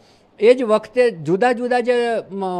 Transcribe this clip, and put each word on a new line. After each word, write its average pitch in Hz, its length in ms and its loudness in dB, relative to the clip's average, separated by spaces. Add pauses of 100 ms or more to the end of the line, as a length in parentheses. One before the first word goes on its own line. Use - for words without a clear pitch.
(400)
એ 226 140 6
જ 262 80 -4
વખતે 226 480 0
જુદા 185 420 0
જુદા 247 280 -2
જે, 240 260 0
અ, 226 160 -4 (380)